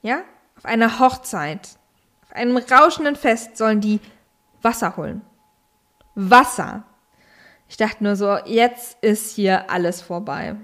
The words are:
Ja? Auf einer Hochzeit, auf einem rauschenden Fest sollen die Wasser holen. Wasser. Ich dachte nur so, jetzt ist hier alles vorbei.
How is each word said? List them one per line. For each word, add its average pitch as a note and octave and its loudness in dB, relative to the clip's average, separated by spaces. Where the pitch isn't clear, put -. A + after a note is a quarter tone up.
Ja? C4+ -6
Auf - -20
einer A3+ 0
Hochzeit, G3 -2
auf - -20
einem B3 0
rauschenden C#4+ 4
Fest A3+ -2
sollen A3 2
die G#3 0
Wasser A3+ -2
holen. F3 -10
Wasser. G#3 2
Ich - -20
dachte G#3+ -2
nur G3+ 0
so, G3+ 0
jetzt A#3 0
ist G#3 -2
hier F#3+ -2
alles F3 -2
vorbei. F3 -10